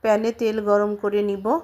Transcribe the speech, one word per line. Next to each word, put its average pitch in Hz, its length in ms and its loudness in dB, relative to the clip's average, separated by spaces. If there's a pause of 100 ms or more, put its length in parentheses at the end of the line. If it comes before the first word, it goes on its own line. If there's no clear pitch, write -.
প্যানে 220 280 2 (100)
তেল 220 160 0 (120)
গরম 208 240 2 (100)
করে 208 180 0 (100)
নিব। 202 160 -6 (180)